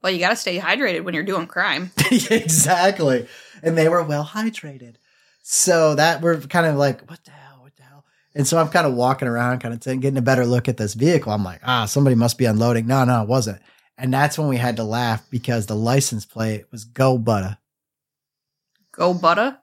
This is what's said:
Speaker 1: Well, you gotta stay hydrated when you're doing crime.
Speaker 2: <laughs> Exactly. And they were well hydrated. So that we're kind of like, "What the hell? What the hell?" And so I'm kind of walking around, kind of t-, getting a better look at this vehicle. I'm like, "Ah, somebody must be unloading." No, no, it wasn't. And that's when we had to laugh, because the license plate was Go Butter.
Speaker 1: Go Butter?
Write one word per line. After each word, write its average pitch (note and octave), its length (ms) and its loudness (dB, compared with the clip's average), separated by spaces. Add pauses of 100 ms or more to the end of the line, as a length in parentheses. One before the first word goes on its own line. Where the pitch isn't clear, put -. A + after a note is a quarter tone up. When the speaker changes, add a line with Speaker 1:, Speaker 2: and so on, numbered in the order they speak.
Speaker 1:
Well, F#3+ 120 -2
you F3+ 60 -4
gotta F#3+ 160 0
stay F#3 240 -6
hydrated F#3 440 -2
when F3+ 100 -8
you're D#3+ 100 -4
doing F3+ 240 -4
crime. F3+ 480 -4
Speaker 2:
<laughs> - 60 -2 (100)
Exactly. E3+ 1160 2 (340)
And E3 160 0
they D#3+ 120 4
were E3+ 140 2
well D3+ 220 -4
hydrated. D3+ 720 -10 (480)
So D#3+ 520 2
that D#3 260 2
we're E3 200 0
kind E3 240 0
of D3+ 100 2
like, C#3 340 0
"What - 140 -20
the - 80 -20
hell? - 300 -20
What - 140 -20
the - 80 -20
hell?" - 220 -20 (280)
And C#3+ 140 0
so E3 100 2
I'm D#3+ 120 2
kind E3+ 180 2
of C3 60 0
walking B2+ 340 0
around, A#2+ 320 -2
kind A#2 140 -8
of A#2 60 -12
t-, C3 180 -6
getting C3+ 200 -2
a C3 60 0
better B2 220 2
look A#2+ 220 0
at B2 100 -2
this G#2 160 -4
vehicle. C3+ 380 2
I'm G#2 120 -2
like, F2+ 200 -10
"Ah, A#2+ 220 0
somebody C3+ 300 2
must A#2 220 2
be B2+ 80 2
unloading." A2+ 420 2
No, C3 160 2
no, B2 180 2
it G2+ 60 -4
wasn't. A2 340 -2 (360)
And B2+ 160 -4
that's C#3+ 260 0
when D#3 80 -2
we C3 100 -2
had A#2+ 200 -2
to A2+ 60 -4
laugh, A2+ 460 -2
because A#2 360 -4
the G#2+ 100 -6
license A#2 500 0
plate A2 460 -6
was A2 140 -18
Go C3 320 2
Butter. G#2 400 -2 (1400)
Speaker 1:
Go F3+ 200 0
Butter? F3+ 500 0